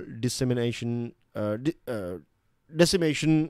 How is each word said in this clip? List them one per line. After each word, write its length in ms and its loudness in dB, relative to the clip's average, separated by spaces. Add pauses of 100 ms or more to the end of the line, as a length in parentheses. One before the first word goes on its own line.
(200)
dissemination, 880 -2 (260)
अ, 200 -2
डि-, 340 -6
अ, 280 -6 (600)
decimation 720 4